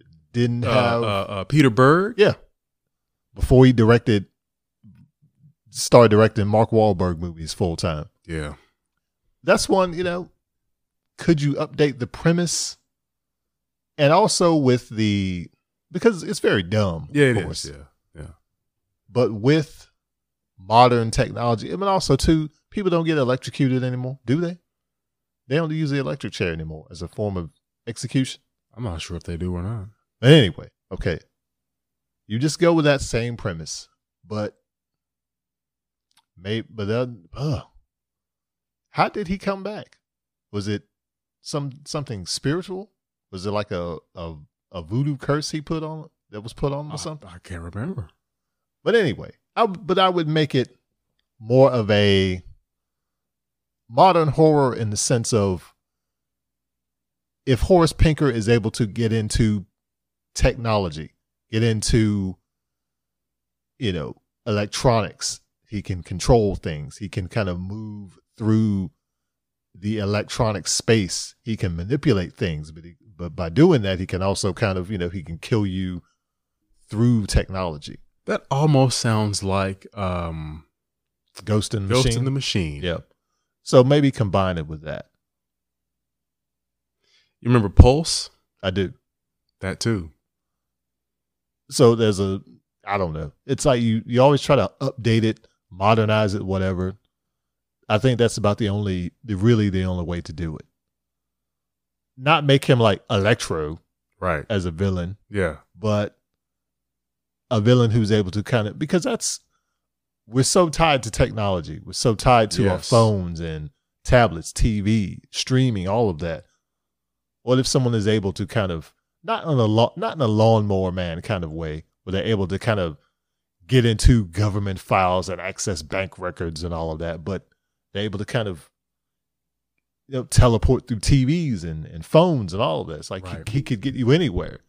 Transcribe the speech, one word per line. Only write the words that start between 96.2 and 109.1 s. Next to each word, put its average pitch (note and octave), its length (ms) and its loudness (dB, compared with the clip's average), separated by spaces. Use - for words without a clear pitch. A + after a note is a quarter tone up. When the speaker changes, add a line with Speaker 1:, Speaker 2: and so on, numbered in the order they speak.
Speaker 1:
it, G#2 100 -6
whatever. F#2+ 500 -2
I G#2+ 80 2
think B2 220 2
that's A#2 180 2
about G#2 220 0
the G#2 100 0
only, G2 420 -2
the, G#2+ 100 -4
really G#2+ 340 4
the F#2 140 0
only F#2 220 -4
way E2+ 160 -6
to - 100 -14
do D#2+ 240 -8
it. - 100 -16
Not D3 300 2
make C#3 200 4
him C3+ 140 4
like G#2 300 4
Electro G2 680 0
Speaker 2:
Right. E2+ 300 -2
Speaker 1:
as G2 160 -2
a F2 60 -2
villain. F#2 460 -4
Speaker 2:
Yeah. F2+ 280 -4
Speaker 1:
But G#2 400 -2
a A2 100 0
villain A#2+ 320 4
who's G#2+ 200 2
able G#2 200 0
to G2+ 120 -4
kind G#2+ 240 -2
of, G#2 120 -10
because D#3+ 240 -2
that's, - 360 -6